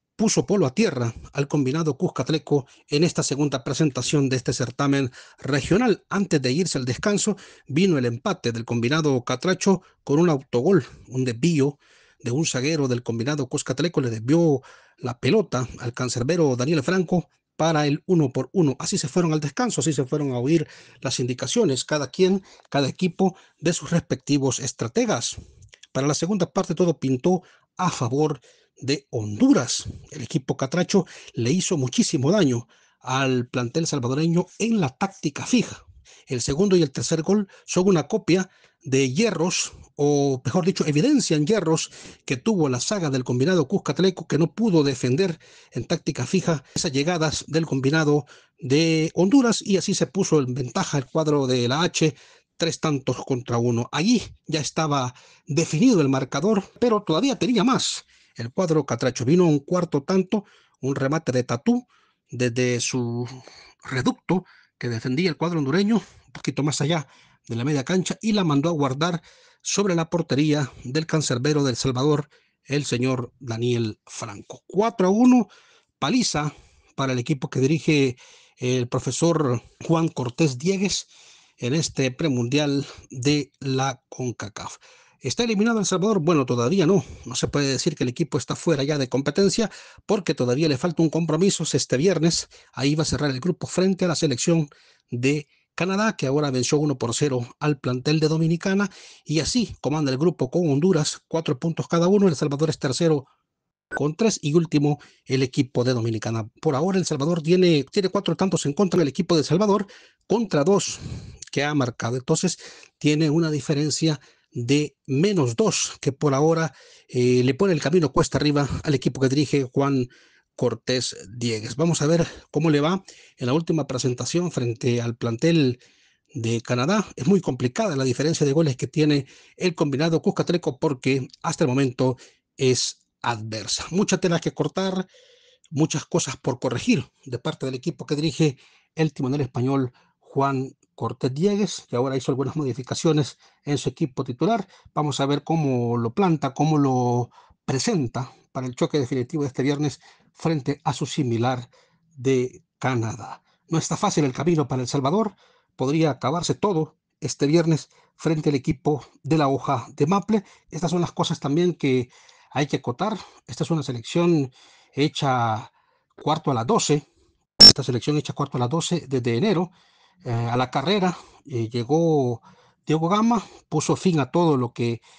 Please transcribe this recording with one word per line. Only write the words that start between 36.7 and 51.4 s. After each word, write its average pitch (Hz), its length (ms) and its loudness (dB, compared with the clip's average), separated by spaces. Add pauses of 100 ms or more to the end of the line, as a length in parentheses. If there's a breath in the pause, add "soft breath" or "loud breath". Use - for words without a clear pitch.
y 175 40 6
el 147 100 2
tercer 156 320 -2
gol 196 260 0 (160 loud breath)
son 180 240 2
una 165 180 4
copia 190 420 0 (340 soft breath)
de 131 280 2
hierros, 175 600 0 (240)
o 143 480 2
mejor 160 200 0
dicho, 185 220 0
evidencian 160 580 2
hierros 160 460 0 (320 loud breath)
que 135 140 -2
tuvo 170 320 2
la 123 100 -2
saga 175 300 -2
del 135 160 -2
combinado 139 420 2
Cuscatleco, 180 640 0
que - 80 0
no 160 180 0
pudo 180 300 4
defender 139 540 0 (340 loud breath)
en 120 100 -6
táctica 151 420 -4
fija 170 380 0 (100)
esas 156 200 -4
llegadas 156 560 0
del 160 160 0
combinado 147 600 2 (320 loud breath)
de 160 540 2
Honduras, 226 480 4
y 202 140 0
así 185 180 0
se 170 140 0
puso 170 320 2
en 127 140 -2
ventaja 127 440 -4
el 131 80 -2
cuadro 147 420 0